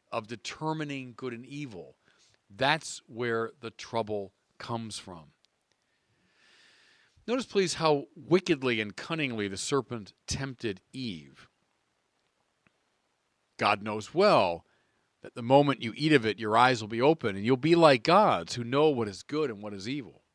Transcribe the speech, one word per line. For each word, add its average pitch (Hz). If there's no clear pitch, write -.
of 107
determining 139
good 127
and 117
evil. 131
That's 135
where 113
the 113
trouble 104
comes 113
from. 82
Notice, 240
please, 190
how 151
wickedly 135
and 104
cunningly 127
the 95
serpent 117
tempted 127
Eve. 85
"God 104
knows 107
well 131
that -
the 123
moment 135
you 113
eat 151
of 117
it, 104
your 110
eyes 123
will 107
be 113
open, 127
and 101
you'll 127
be 156
like 147
gods 160
who 120
know 139
what 120
is 95
good 147
and 101
what 104
is 98
evil." 123